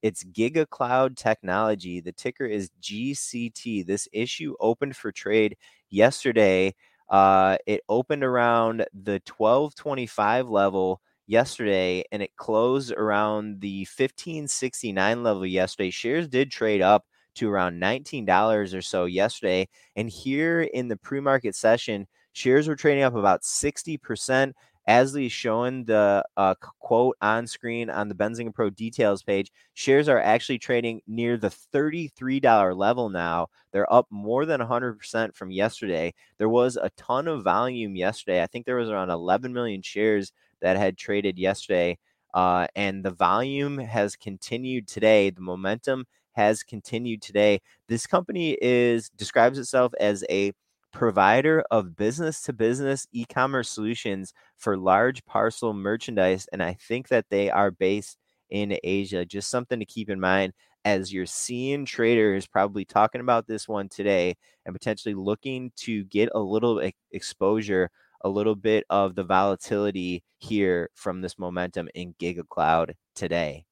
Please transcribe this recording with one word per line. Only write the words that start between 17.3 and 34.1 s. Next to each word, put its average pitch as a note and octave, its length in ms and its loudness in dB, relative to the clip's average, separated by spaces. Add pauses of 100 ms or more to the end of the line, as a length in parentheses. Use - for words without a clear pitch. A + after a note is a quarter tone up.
to A2+ 160 -4
around F2+ 280 -2
nineteen A#2+ 460 -4
dollars G2+ 500 2
or F#2 80 -6
so F#2 240 -2
yesterday. F#2+ 640 0 (280)
And G#2+ 120 -4
here D#3 540 -2
in B2+ 260 -4
the A2+ 80 -4
pre-market C3+ 580 -2
session, A2 520 2 (260)
shares C#3+ 360 4
were D3+ 80 -2
trading C#3 260 2
up B2+ 120 2
about G2+ 300 4
sixty - 540 -4
percent. C3 580 -2 (300)
As C3 280 6
Lee's C3+ 160 -2
showing B2 540 -2
the, G#2 400 4 (120)
uh, F#2+ 240 4
c-, - 80 -20 (120)
quote A#2+ 400 2
on A2 260 0
screen A#2 440 -8
on G#2 180 -4
the G#2 60 -6
Benzinga A2+ 380 -4
Pro G#2+ 180 -2
details G#2+ 520 -2
page, G2 300 -2 (220)
shares C#3+ 340 4
are C3 100 6
actually A#2 400 2
trading A#2 480 -2
near A#2 300 -2
the G#2 140 -2
thirty-three C#3+ 880 -4
dollar G#2+ 340 6
level A2 340 0
now. E2+ 400 -2 (220)
They're G2 220 0
up B2 180 6